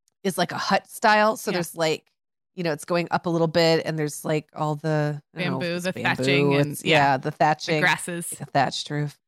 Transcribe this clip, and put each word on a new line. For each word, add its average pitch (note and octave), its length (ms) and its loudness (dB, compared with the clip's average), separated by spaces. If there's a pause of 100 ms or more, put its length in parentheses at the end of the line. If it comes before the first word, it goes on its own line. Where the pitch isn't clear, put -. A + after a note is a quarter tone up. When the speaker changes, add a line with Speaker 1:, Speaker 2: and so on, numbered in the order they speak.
(240)
Speaker 1:
is, G3 140 -2
like, F3 140 -2
a C#3 60 -6
hut - 300 -2
style. G#3+ 480 4
So - 140 -6
Speaker 2:
Yeah. G3 80 -2
Speaker 1:
there's, F3 180 -6
like, D#3+ 300 -2 (500)
you F3+ 80 -6
know, E3 100 0
it's D3+ 120 -8
going E3+ 260 0
up - 140 -2
a F3+ 40 0
little E3 180 2
bit E3 380 4
and D#3 120 -4
there's, D3+ 260 -4
like, D3+ 300 -2
all D3+ 220 -4
the, D3+ 460 -2 (140)
I E3 80 -10
don't F3+ 100 -2
know F3+ 40 -4
if - 40 -6
Speaker 2:
Bamboo, F3 160 -4
Speaker 1:
it's F3 80 -8
Speaker 2:
the F#3 80 -2
Speaker 1:
bamboo, D#3+ 100 -8 (200)
Speaker 2:
thatching, C#3+ 320 4
and, D3 180 2
Speaker 1:
it's, - 120 -12
Speaker 2:
yeah, E3 120 4
Speaker 1:
yeah, C#3+ 200 4
the D#3 140 -4
thatching. D#3 460 2
Speaker 2:
the D3+ 40 0
grasses. E3+ 500 -2
Speaker 1:
Like - 100 -14
a D3+ 100 -12
thatched - 400 0
roof. D3 360 -4